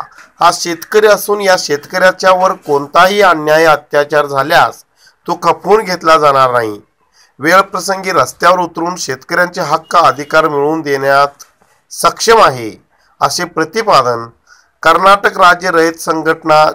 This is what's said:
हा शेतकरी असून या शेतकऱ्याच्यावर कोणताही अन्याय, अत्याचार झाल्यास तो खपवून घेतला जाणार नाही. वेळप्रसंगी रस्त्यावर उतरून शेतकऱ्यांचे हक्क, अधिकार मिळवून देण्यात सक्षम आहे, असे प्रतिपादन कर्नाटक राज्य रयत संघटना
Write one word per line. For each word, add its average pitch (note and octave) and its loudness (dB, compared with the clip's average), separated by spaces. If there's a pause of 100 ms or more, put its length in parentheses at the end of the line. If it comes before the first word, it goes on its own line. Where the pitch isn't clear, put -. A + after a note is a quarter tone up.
(400)
हा E3+ 0
शेतकरी F3 -2
असून G#3 -2
या F#3+ 2
शेतकऱ्याच्यावर F#3 0
कोणताही E3+ 0
अन्याय, D#3+ 2
अत्याचार D3 0
झाल्यास C#3 0 (440)
तो E3+ -6
खपवून F3 0
घेतला E3+ 0
जाणार C#3 2
नाही. A2 -2 (600)
वेळप्रसंगी F#3+ -2
रस्त्यावर F3 0
उतरून E3+ -6
शेतकऱ्यांचे F3 -6
हक्क, D#3 -4
अधिकार D#3 0
मिळवून D3+ -2
देण्यात C#3 -2 (480)
सक्षम G#3+ 0
आहे, B2+ 0 (520)
असे C#3+ -2
प्रतिपादन D#3+ -2 (560)
कर्नाटक F#3+ 2
राज्य F3+ 2
रयत E3 0
संघटना D#3+ 0